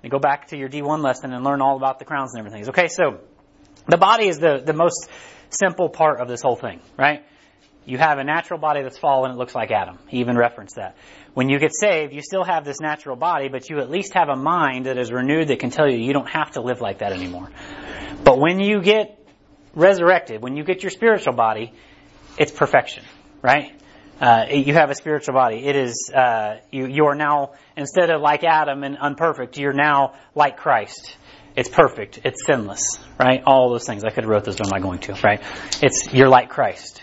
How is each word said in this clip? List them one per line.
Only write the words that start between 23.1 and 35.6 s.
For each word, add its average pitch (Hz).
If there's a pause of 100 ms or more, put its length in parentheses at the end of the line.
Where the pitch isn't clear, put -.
right? 135 (480)
Uh, 123
you 143
have 151
a 139
spiritual 147
body. 120
It 139
is, 123
uh, 113 (140)
you, 131
you 147
are 143
now, 147 (240)
instead 165
of 156
like 151
Adam 151
and 139
unperfect, 143
you're 139
now 139 (180)
like 143
Christ. - (400)
It's 127
perfect. -
It's -
sinless, 107 (180)
right? 127
All 131
those 120
things. 104
I 110
could 113
have 110
wrote 104
those, 98
but 104
I'm 98
not 95
going 92
to, 98 (100)
right? 104 (400)